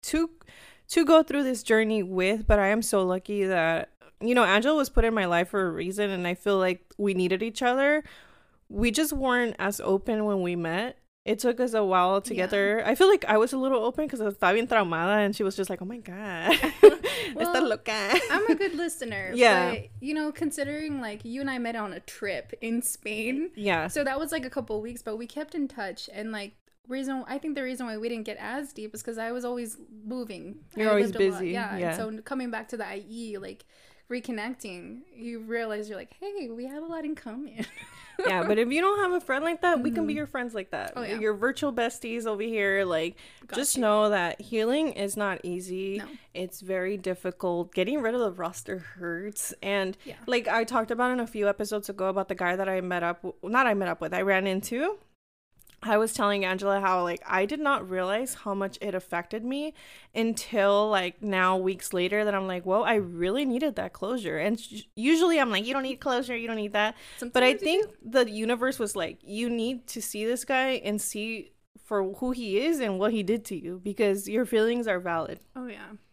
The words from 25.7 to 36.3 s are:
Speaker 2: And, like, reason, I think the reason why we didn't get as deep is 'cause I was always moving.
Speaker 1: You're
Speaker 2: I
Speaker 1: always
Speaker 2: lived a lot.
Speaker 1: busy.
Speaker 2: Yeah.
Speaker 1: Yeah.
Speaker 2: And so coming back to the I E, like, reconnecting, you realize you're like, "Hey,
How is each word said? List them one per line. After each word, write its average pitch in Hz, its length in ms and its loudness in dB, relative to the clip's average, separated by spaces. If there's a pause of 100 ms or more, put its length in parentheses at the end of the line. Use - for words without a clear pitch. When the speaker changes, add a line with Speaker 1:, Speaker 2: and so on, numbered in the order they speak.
Speaker 2:
And, 214 180 -8
like, 208 220 -8 (340)
reason, 262 400 -6
I 277 120 -6
think 302 160 -4
the 277 80 -4
reason 254 240 -6
why 220 100 -8
we 220 100 -4
didn't 233 180 -6
get 214 140 -8
as 269 320 -8
deep 214 220 -12
is 320 80 -12
'cause 226 160 -10
I 226 140 -6
was 247 120 -6
always 240 340 -6 (280)
moving. 214 540 -10 (160)
Speaker 1:
You're 214 140 2
Speaker 2:
I - 20 6
Speaker 1:
always 208 160 6
Speaker 2:
lived 208 140 -4
a 196 100 6
lot. 190 80 -4
Speaker 1:
busy. 180 140 -2
Speaker 2:
Yeah. 208 240 -4
Speaker 1:
Yeah. 175 220 -2
Speaker 2:
And 220 180 -6
so 214 40 -12
coming 254 300 -6
back 220 180 -6
to 240 80 -8
the 214 100 -6
I 196 220 -10
E, 220 300 -10
like, 196 260 -14 (540)
reconnecting, 220 800 -10 (160)
you 233 240 -10
realize 220 500 -4
you're 202 80 -10
like, - 220 -14
"Hey, 392 300 -8